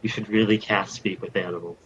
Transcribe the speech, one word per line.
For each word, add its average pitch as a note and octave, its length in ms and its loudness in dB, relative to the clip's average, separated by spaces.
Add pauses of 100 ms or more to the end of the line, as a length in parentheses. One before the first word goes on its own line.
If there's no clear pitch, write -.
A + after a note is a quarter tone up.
You - 80 -4
should A2+ 200 -4
really G#2+ 300 4
cast G2+ 360 0
Speak F#2 260 -4
with F2 160 -8
Animals. F2 480 -6